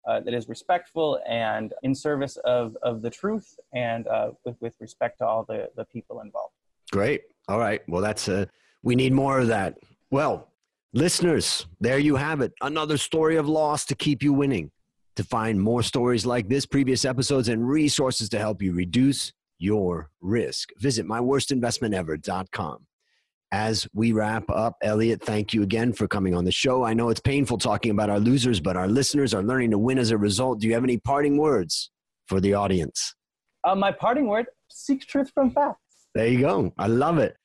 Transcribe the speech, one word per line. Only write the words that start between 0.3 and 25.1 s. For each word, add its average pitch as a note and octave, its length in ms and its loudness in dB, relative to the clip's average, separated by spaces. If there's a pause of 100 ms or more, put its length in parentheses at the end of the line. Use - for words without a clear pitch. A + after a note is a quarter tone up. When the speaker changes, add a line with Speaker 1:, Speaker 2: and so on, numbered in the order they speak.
Speaker 1:
is A2+ 160 -6
respectful D#3+ 760 -4
and A2 480 -4 (100)
in C3+ 120 0
service C#3 480 -4
of, A#2+ 400 0
of A#2 180 -4
the A#2 80 -6
truth G#3 460 -6 (180)
and, A#2 340 -4
uh, A2+ 240 -2 (120)
with, A#2+ 160 -8
with A#2 220 -10
respect A2+ 380 -8
to A#2+ 60 -4
all A2+ 200 -2
the, A2 320 -8
the A2 80 -10
people A#2 340 -14
involved. G#2 340 -12 (380)
Speaker 2:
Great. G#2 320 0 (240)
All G2+ 100 -2
right. A2 300 0
Well, F2 140 -2
that's G#2 260 -4
a, F#2+ 200 0 (360)
we B2 120 2
need C3 160 2
more C3+ 280 2
of A#2+ 80 2
that. G2 280 0 (360)
Well, C3+ 420 -2 (400)
listeners, D#3 720 2 (140)
there B2 180 2
you D3 180 4
have C#3+ 260 -2
it. G#2 200 -2
Another D3+ 360 -2
story D#3+ 380 2
of D3+ 140 2
loss D3+ 360 2
to D3 100 -4
keep C#3+ 280 0
you D3 80 4
winning. C3+ 400 0 (440)
To G#2 80 -2
find A2 380 0
more A2+ 200 2
stories A#2+ 440 2
like A#2+ 240 -2
this, C3+ 160 0
previous C3 400 2
episodes, B2+ 420 0
and A#2 180 0
resources C#3 640 0
to A2 80 -2
help G#2 240 -2
you F#2 120 0
reduce A2+ 580 0 (260)
your F2+ 520 -2 (100)
risk, F#2 580 -4
visit A2 280 -2
my A2 160 -4
worst C3+ 320 0
investment A#2 400 -2
ever D#2+ 240 -4
dot F#2 340 -6
com. D2 340 -8 (640)
As G#2+ 440 -2
we A2+ 180 2
wrap G#2+ 380 0
up, A2 340 -2
Elliot, G#2+ 400 0